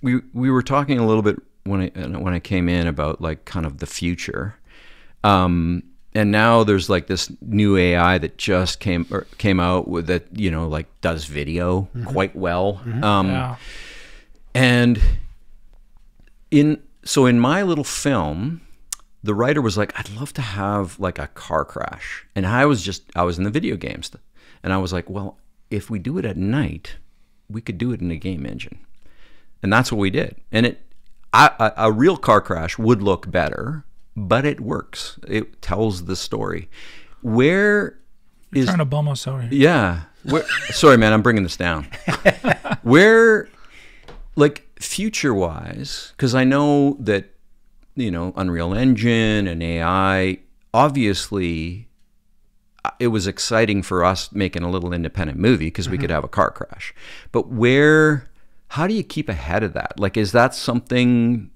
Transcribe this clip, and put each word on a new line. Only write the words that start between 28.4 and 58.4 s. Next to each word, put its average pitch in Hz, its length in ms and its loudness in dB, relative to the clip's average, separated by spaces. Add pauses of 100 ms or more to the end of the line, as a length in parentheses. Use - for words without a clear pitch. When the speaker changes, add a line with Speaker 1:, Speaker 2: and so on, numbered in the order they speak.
Speaker 1:
engine." - 340 -12 (840)
And 98 100 0
that's 123 180 2
what 117 60 -4
we 98 140 0
did. 135 240 -4 (160)
And 113 160 2
it, - 140 -4 (520)
I, 135 160 10 (100)
a, 110 280 2
a 110 40 4
real 135 260 4
car 107 220 4
crash 85 380 -6
would 113 240 2
look 95 300 -2
better, 110 520 -4 (320)
but 110 300 0
it 147 160 -2
works. - 680 -10
It - 340 -4
tells 95 440 -2
the 92 100 -4
story. 101 540 -6 (540)
Where 180 760 2 (540)
Speaker 3:
You're 139 120 0
Speaker 1:
is - 40 2
Speaker 3:
trying 185 100 0
to 156 80 2
bum 147 220 -2
us 139 200 -4
out 131 140 -6
here. 117 100 -6
Speaker 1:
Yeah. 135 500 4 (220)
Where, 156 220 -2 (120)
<laughs> - 120 -8
sorry, 139 280 8
man, 110 160 6
I'm 110 100 4
bringing 110 200 4
this 87 140 -6
down. 85 300 -4 (460)
Speaker 2:
<laughs> - 500 -4
Speaker 1:
Where, 214 680 6 (840)
like, 147 260 4 (180)
future-wise, 95 1400 -4
'cause 123 180 0
I 131 80 4
know 143 560 4
that, 101 340 -2 (640)
you 117 160 -2
know, 87 240 -4
Unreal 87 380 -2
Engine 113 760 2
and 85 160 -4
A 82 180 -2
I, 92 560 0 (360)
obviously, 101 1120 0 (960)
uh, - 160 -4
it 123 80 0
was 107 180 0
exciting 104 560 0
for 90 220 -2
us 92 280 0
making 92 320 -2
a 87 60 -4
little 90 240 -4
independent 82 460 -6
movie 87 320 2
'cause - 180 -6
we 92 60 -4
Speaker 2:
Mm-hmm. 71 60 -4
Speaker 1:
could 78 100 -4
have 76 120 -2
a - 40 -8
car - 240 0
crash. - 420 -14 (380)
But - 160 0
where, 143 840 4 (400)